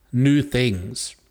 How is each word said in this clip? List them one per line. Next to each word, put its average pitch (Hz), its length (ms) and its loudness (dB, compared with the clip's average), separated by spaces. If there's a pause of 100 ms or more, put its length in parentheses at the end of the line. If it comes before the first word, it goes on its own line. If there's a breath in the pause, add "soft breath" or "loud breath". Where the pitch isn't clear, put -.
(120)
new 139 300 4
things, 113 760 -4 (160)